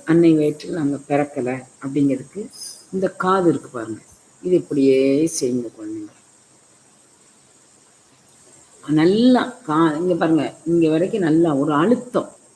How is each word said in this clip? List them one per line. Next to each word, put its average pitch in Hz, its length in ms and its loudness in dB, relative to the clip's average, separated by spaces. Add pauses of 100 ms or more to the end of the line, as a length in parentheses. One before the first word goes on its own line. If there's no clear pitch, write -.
அன்னை 165 280 6
வயிற்றில் 151 400 -2
நாங்க 143 260 -4 (100)
பிறக்கல" 135 540 -4 (200)
அப்படிங்கிறதுக்கு 143 640 -2 (460)
இந்த 190 160 -4
காது 185 400 0
இருக்கு 139 200 -2
பாருங்க. 110 320 -12 (420)
இது 180 140 0
இப்படியே 139 760 2 (100)
செய்யுங்க 123 260 -2 (120)
குழந்தைங்க. 107 300 -12 (2750)
நல்லா 208 800 2
கா-, 156 300 0
இங்க 175 180 -2
பாருங்க, 160 400 0 (120)
இங்க 165 220 2
வரைக்கும் 175 320 0
நல்லா 165 340 2
ஒரு 143 180 0
அழுத்தம் 208 560 0 (280)